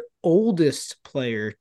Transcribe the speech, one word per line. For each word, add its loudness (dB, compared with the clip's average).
oldest 2
player -4